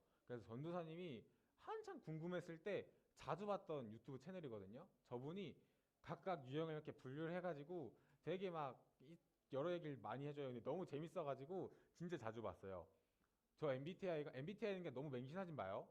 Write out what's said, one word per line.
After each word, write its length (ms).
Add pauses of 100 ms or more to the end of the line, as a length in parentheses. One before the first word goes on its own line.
(280)
그래서 180
전도사님이 800 (380)
한창 400
궁금했을 580
때 280 (300)
자주 280
봤던 460
유튜브 280
채널이거든요. 680 (200)
저분이 500 (480)
각각 460
유형을 240
이렇게 180
분류를 460
해가지고 560 (300)
되게 260
막 300 (220)
이-, 160 (360)
여러 200
얘기를 240
많이 300
해줘요. 200
근데 160
너무 220
재밌어가지고 880 (200)
진짜 240
자주 240
봤어요. 440 (720)
저 160
엠비티아이가, 600
엠비티아이는 500
게 60
너무 200
맹신하지 440
마요. 380